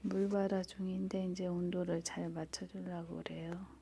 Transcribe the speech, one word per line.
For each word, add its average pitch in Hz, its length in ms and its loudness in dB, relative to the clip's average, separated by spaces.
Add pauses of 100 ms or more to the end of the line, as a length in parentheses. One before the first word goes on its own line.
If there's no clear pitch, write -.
물바라 196 600 4
중인데 190 600 0
이제 180 220 0
온도를 175 560 2
잘 170 260 -2
맞춰주려고 170 880 -4
그래요. 165 500 -6 (140)